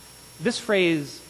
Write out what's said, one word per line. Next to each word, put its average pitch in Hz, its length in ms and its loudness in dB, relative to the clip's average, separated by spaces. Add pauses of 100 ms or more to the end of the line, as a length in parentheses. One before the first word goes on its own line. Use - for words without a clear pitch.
(400)
this 196 180 -2
phrase 170 720 0